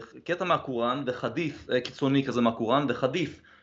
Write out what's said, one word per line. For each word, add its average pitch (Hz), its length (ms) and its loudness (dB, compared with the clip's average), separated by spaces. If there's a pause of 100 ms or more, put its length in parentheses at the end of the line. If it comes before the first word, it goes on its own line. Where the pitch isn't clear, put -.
(240)
קטע 180 220 -2
מהקוראן, 135 640 0
וחדית', 131 640 -4
אה, 127 100 4
קיצוני 135 440 2
כזה 123 160 2
מהקוראן, 117 480 2
וחדית' 131 500 -2 (240)